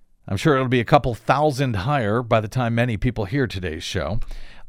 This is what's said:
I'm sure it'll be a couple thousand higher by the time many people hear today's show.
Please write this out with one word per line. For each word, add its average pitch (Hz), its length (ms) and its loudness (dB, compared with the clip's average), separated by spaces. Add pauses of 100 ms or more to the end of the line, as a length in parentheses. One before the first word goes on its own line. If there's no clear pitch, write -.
(280)
I'm 98 100 -4
sure 151 180 4
it'll 131 120 2
be 123 140 2
a - 40 -2
couple 135 300 4
thousand 135 600 0
higher 113 440 0
by 113 200 2
the 107 80 -6
time 117 260 0
many 120 220 0
people 113 260 -2
hear 120 240 -2
today's 85 360 -6
show. 80 360 -2 (500)